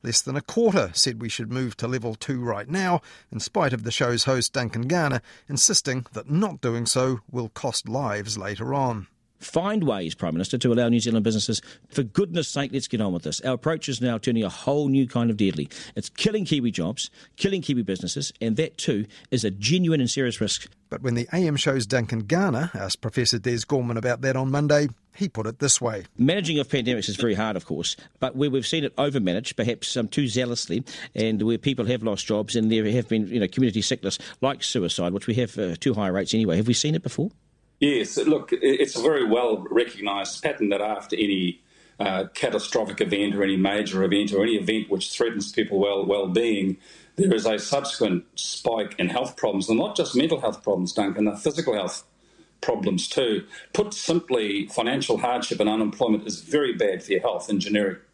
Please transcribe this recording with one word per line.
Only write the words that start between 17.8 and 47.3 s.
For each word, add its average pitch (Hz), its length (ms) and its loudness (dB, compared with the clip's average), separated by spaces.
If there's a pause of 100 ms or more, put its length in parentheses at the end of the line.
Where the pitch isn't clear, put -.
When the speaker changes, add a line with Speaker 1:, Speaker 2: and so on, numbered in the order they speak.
Speaker 2:
businesses, 95 580 -4
and 113 160 0
that - 220 -2
too 107 260 0 (280)
is 113 120 2
a 101 60 2
genuine 151 500 2
and 123 80 2
serious 127 320 -2
risk. - 280 -2 (220)
Speaker 1:
But - 120 -8
when 123 120 0
the 120 180 0
A 165 60 2
M 156 180 2
show's 135 300 0
Duncan 117 340 0
Garner 160 520 0
asked 95 280 -6
Professor 120 400 0
Des 120 260 0
Gorman 120 300 0
about 120 240 -2
that 131 160 0
on 131 160 0
Monday, 147 340 4 (300)
he 202 120 -2
put 110 200 -4
it 113 100 -8
this 143 220 4
way. 110 240 -2 (120)
Speaker 2:
Managing 156 440 2
of 131 80 -2
pandemics 123 400 0
is 98 80 -4
very 117 180 2
hard, 107 220 0
of 90 80 -6
course, - 320 -4 (240)
but 127 160 -2
where 147 120 2
we've 127 160 0
seen 160 200 0
it - 100 -4
overmanaged, 120 600 0
perhaps, 113 400 -2
um, 117 100 0
too 139 220 0
zealously, 120 560 -2 (320)
and 110 260 2
where 113 160 2
people 123 280 0
have 123 180 0
lost 104 220 -2
jobs 107 280 0
and 110 160 2
there 110 220 2
have 120 160 0
been, 110 180 2
you 113 140 0
know, 95 80 2
community 110 340 2
sickness, - 380 -2 (200)
like 135 220 0
suicide, 87 500 0
which 101 140 -4
we 113 80 0
have, 120 240 -2
uh, 90 220 -2
too 127 140 0
high 101 120 0
rates 92 260 -2
anyway. 104 260 2
Have 107 100 2
we 120 60 4
seen 151 200 0
it 170 80 -2
before? 156 300 -4 (480)
Speaker 3:
Yes, 139 360 2
look, 151 360 2
it's - 440 2
a 117 60 -4
very 135 260 4
well 107 400 2
recognised 101 720 -4
pattern 143 280 0
that 98 120 0
after 104 360 -4
any, 95 440 0 (380)
uh, 95 340 -2
catastrophic 107 680 -2
event 98 340 0
or 101 80 0
any 95 140 2
major 95 480 0
event 101 280 2
or 98 120 2
any 117 100 2
event 107 340 -2
which 92 220 -2
threatens 113 400 -2
people's 98 320 0
well, 98 240 0
well-being, 98 680 0 (400)
there 185 180 4